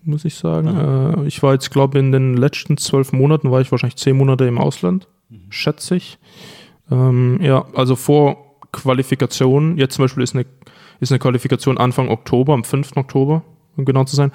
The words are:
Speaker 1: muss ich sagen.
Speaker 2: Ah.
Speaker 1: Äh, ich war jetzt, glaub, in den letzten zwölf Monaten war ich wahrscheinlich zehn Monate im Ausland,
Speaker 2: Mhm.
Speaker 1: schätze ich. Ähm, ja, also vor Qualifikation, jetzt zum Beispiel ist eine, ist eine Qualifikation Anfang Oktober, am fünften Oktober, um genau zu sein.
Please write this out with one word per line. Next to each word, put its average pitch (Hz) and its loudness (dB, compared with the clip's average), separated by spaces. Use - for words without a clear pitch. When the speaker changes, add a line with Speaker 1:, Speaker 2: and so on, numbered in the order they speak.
Speaker 1:
muss 151 -6
ich 156 -4
sagen. 160 -2
Speaker 2:
Ah. 147 0
Speaker 1:
Äh, 143 -2
ich - -6
war 135 4
jetzt, 131 -2
glaub, 139 2
in 135 2
den 131 2
letzten 139 0
zwölf - -2
Monaten 139 2
war 127 2
ich 131 -2
wahrscheinlich 123 -2
zehn 135 0
Monate 131 2
im 120 0
Ausland, 180 -2
Speaker 2:
Mhm. 113 -20
Speaker 1:
schätze - -6
ich. - -8
Ähm, 127 2
ja, 135 2
also 127 0
vor 143 0
Qualifikation, 135 0
jetzt 135 -2
zum 139 0
Beispiel 127 -2
ist 123 -6
eine, 127 -2
ist 127 -2
eine 127 2
Qualifikation 127 0
Anfang 127 0
Oktober, 127 0
am 120 0
fünften - -4
Oktober, 139 -2
um 139 -4
genau 131 2
zu 135 -6
sein. 139 2